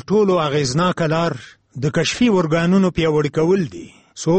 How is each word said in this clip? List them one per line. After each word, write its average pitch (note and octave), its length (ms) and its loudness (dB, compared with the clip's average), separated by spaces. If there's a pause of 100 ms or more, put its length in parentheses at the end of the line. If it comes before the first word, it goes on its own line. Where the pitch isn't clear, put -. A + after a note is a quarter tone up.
(100)
ټولو G3 340 2
اغیزناکه D3+ 600 0
لار E3 260 0 (500)
د D3 80 -2
کشفي G3+ 380 0
ارګانونو F3+ 680 2
پیاوړي D3+ 320 0
کول E3 440 0
دي، - 140 -16 (340)
څو E3+ 160 2